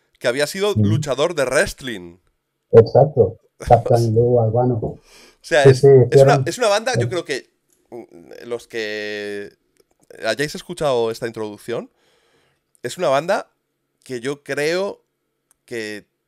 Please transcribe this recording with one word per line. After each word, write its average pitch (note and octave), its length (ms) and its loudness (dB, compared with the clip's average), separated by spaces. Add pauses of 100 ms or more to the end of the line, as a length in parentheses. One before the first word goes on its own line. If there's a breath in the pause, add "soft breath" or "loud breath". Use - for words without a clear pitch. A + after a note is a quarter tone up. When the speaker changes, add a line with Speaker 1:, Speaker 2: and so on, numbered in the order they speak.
(180)
Speaker 1:
que - 80 -4
había C3 200 0
sido G3+ 240 -4
Speaker 2:
Ujú. G3+ 100 0
Speaker 1:
luchador D3 540 0
de C#3+ 100 0
wrestling. A#2+ 720 -4 (560)
Speaker 2:
Exacto, A#2 640 4 (120)
Speaker 1:
<laughs> - 100 -20
Speaker 2:
Captain A#2 560 2
Lou A#2+ 260 2
Albano. A#2 420 0
Speaker 1:
O - 160 -10 (420 soft breath)
sea, D#3 240 0
Speaker 2:
Sí, C#3 60 10
Speaker 1:
es, C3 100 4
Speaker 2:
sí, C#3+ 60 6
Speaker 1:
es C#3 80 10
una, B2 120 8
Speaker 2:
hicieron C3+ 400 6
Speaker 1:
es E3+ 120 -6
una A#3 100 2
banda, A3+ 260 0
yo A#3 80 0
Speaker 2:
Sí. - 80 -2
Speaker 1:
creo E3+ 140 -6
que, - 260 -6 (400)
mm, G#2 580 -20
los A#2+ 180 -10
que G#2 840 -8 (720)
hayáis C3+ 300 -4
escuchado B2 560 -4
esta A#2 160 -10
introducción, A2+ 600 -10 (920)
es B2+ 160 -10
una F3 100 -2
banda E3 420 -2 (520)
que B2+ 180 -12
yo C#3 220 -8
creo E3 600 -6 (600)
que G#2+ 420 -10 (220)